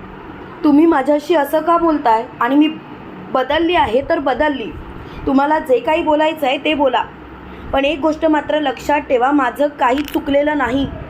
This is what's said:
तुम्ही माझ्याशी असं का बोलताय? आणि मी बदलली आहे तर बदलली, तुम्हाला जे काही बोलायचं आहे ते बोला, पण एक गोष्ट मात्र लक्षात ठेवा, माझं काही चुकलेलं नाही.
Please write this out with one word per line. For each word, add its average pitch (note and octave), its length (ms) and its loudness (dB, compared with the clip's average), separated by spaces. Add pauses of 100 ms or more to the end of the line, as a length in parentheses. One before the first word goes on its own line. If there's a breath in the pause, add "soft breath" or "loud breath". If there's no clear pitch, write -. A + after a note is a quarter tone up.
(640)
तुम्ही D4+ 220 6
माझ्याशी D4 480 2
असं D4+ 260 2
का E4 160 2
बोलताय? D4 480 2 (160)
आणि B3 160 2
मी D4+ 120 6 (640)
बदलली D4+ 440 0
आहे C4 320 2
तर - 120 2
बदलली, C4+ 500 0 (560 loud breath)
तुम्हाला C#4+ 340 2
जे B3+ 200 2
काही D#4+ 220 0
बोलायचं D#4 440 2
आहे C4+ 120 0
ते D4+ 160 0
बोला, C4 280 2 (680 loud breath)
पण C#4 120 0
एक D4 160 -2
गोष्ट D#4 260 0
मात्र D4+ 340 0
लक्षात D4 400 -2
ठेवा, B3+ 320 0
माझं C#4 360 0 (120)
काही C4+ 240 2
चुकलेलं D4 540 0
नाही. C4 280 -2 (240)